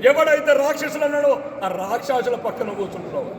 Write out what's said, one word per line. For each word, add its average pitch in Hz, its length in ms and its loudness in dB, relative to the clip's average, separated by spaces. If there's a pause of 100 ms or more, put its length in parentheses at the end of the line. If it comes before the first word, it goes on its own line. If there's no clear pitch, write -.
(100)
ఎవడైతే 294 500 2
రాక్షసులు 294 460 0
అన్నాడో 285 260 2 (320)
ఆ 190 40 0 (120)
రాక్షసుల 240 640 -2
పక్కన 208 340 -4
కూర్చుంటున్నావు. 165 600 -6